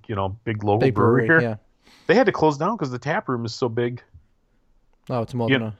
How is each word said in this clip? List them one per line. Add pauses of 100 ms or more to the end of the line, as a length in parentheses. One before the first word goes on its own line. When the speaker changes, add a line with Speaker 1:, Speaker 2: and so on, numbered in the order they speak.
Speaker 1:
you
know,
big
local
Speaker 2:
Big
Speaker 1:
brewery
Speaker 2:
brewery,
Speaker 1:
here.
Speaker 2:
yeah. (500)
Speaker 1:
They
had
to
close
down
'cause
the
tap
room
is
so
big. (1080)
Speaker 2:
Oh,
it's
more
Speaker 1:
Yeah.
Speaker 2:
than
a,